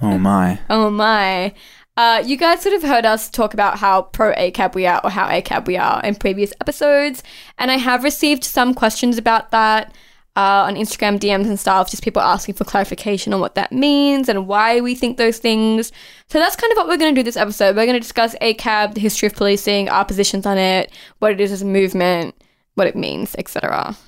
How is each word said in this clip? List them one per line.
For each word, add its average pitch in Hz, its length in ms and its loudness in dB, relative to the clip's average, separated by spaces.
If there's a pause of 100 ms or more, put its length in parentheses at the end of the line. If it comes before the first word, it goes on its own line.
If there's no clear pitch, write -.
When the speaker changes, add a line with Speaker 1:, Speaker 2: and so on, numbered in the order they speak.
Speaker 1:
Oh - 160 0
my. 185 400 2 (100)
Speaker 2:
Oh 214 220 2
my. 202 640 0 (420)
Uh, 233 300 4
you 262 100 -2
guys 339 260 2
sort 392 120 0
of 381 80 0
heard 254 240 2
us 220 240 0
talk 214 240 -2
about 202 240 0
how 190 240 2
pro 214 300 0
acab 185 420 0
we 185 140 0
are 175 160 2
or 202 80 -2
how 190 180 -2
acab - 380 -4
we 180 100 -2
are - 240 0
in 208 140 -4
previous 202 460 -2
episodes, 285 600 0 (380)
and 247 100 -2
I 262 80 2
have 247 260 0
received 294 400 0
some 254 300 0
questions 240 440 0
about 226 340 0
that, 220 420 2 (440)
uh, 196 280 4
on 196 100 -2
Instagram 208 440 -2
D 202 160 0
Ms 202 140 0
and 202 100 -4
stuff, 190 320 2
just - 100 -10
people - 200 -2
asking 185 340 0
for - 80 -4
clarification 202 680 -4
on 190 80 0
what - 140 -4
that - 180 -2
means 277 560 2
and 196 180 -2
why 220 320 2
we 247 160 -2
think 247 220 -4
those 226 220 0
things. 220 520 0 (380)
So 311 100 0
that's 349 160 2
kind 466 160 0
of 440 60 0
what 339 100 2
we're 349 80 0
gonna 311 160 2
do 254 120 2
this 233 120 -6
episode. 202 400 0
We're 214 100 2
gonna 247 140 2
discuss 226 400 -2
acab, 214 540 -2
the 214 80 -6
history 214 260 0
of 208 80 -6
policing, 202 540 0
our 196 160 0
positions 196 400 -2
on 196 120 0
it, 185 360 0 (240)
what 208 160 2
it 196 80 -2
is 196 100 0
as 196 100 -8
a 196 40 -6
movement, 185 680 0 (400)
what 196 120 2
it - 80 -4
means, 78 420 -6
et - 120 -10
cetera. - 480 -6 (100)